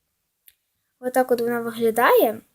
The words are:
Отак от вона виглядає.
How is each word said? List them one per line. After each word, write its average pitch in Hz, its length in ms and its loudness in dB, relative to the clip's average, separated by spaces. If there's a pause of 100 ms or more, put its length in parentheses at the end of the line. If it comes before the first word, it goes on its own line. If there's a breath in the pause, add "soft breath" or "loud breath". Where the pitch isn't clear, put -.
(1000)
Отак 254 320 -2
от 240 100 -2
вона 233 200 -4
виглядає. 233 800 0 (120)